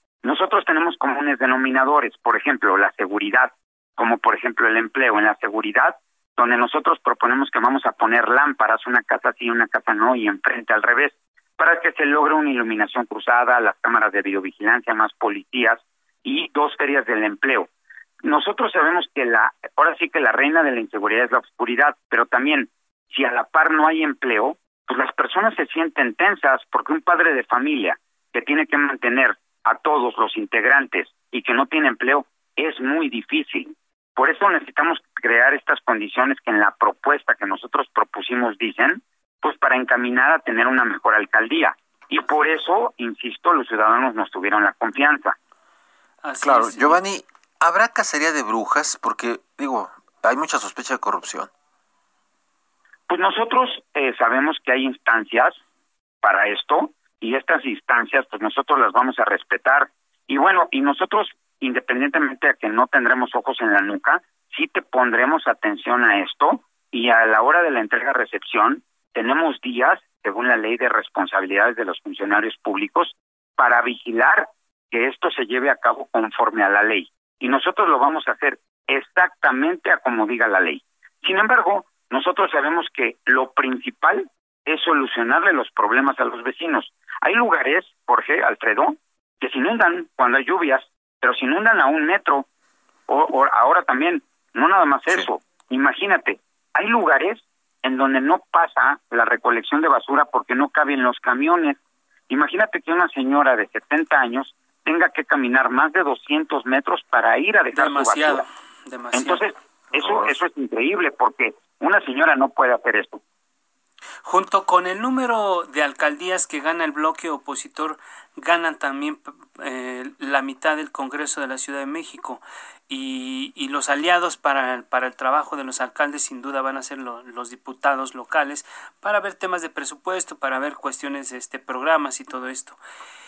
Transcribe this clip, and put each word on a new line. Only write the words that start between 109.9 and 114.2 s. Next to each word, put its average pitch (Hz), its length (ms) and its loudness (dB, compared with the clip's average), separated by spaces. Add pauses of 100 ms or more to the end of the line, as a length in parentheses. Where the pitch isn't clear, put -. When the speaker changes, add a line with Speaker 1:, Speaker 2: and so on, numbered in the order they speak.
Speaker 1:
eso, - 160 -2
Speaker 3:
Horroroso. 208 240 0
Speaker 1:
eso - 160 -2
es - 100 -10
increíble, 139 540 -2
porque 120 420 -2 (260)
una 196 220 2
señora 143 340 2
no 135 140 2
puede 127 240 2
hacer 113 240 0
esto. - 240 -4 (1040)